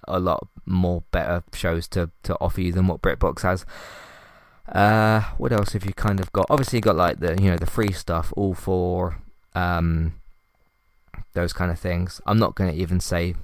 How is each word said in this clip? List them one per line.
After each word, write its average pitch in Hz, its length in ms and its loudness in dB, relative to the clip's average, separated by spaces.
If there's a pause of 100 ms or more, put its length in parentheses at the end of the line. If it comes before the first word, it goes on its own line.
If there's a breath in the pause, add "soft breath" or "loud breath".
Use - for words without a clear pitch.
a 92 120 0
lot 90 280 0 (180)
more 90 460 2
better 87 320 -2 (100)
shows 82 360 -2
to, 87 200 -2 (140)
to 92 180 -2
offer 90 200 -2
you 90 100 0
than 92 160 4
what 85 160 0
BritBox - 380 0
has. 92 220 0 (1040 loud breath)
Uh, 110 540 4 (160)
what 131 140 0
else 104 220 2
have 101 120 -2
you 98 80 -4
kind 101 260 0
of 92 140 -6
got? 95 160 2
Obviously, 135 280 2
you 113 40 0
got, 104 140 4
like, 85 240 2
the, 85 200 0
you 98 120 6
know, 85 60 2
the 85 100 -2
free 104 240 0
stuff, 85 440 -4
All 95 200 0
four, 90 640 -2 (340)
um, 82 600 0 (1160)
those 87 200 -2
kind 90 160 -2
of 85 80 -4
things. 90 480 -4
I'm 110 140 2
not 110 160 0
gonna 90 180 0
even 87 260 0
say 85 440 -2